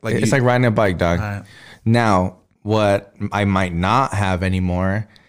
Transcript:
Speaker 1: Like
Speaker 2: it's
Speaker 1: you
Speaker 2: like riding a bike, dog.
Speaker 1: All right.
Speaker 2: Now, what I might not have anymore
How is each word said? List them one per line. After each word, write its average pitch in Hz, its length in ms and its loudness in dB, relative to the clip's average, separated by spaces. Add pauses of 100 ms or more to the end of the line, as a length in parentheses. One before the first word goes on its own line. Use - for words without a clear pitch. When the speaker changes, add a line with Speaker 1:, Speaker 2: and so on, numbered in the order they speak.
Speaker 1:
Like 110 140 -4
Speaker 2:
it's 113 120 0
Speaker 1:
you 107 40 -2
Speaker 2:
like 139 120 2
riding 123 220 4
a 117 60 2
bike, 104 260 0
dog. 85 220 0
Speaker 1:
All 107 60 -4
right. 101 180 -10 (420)
Speaker 2:
Now, 110 520 2 (260)
what 104 500 0 (180)
I 101 140 0
might 95 280 0
not 101 400 0
have 95 300 -2
anymore 92 640 -2 (220)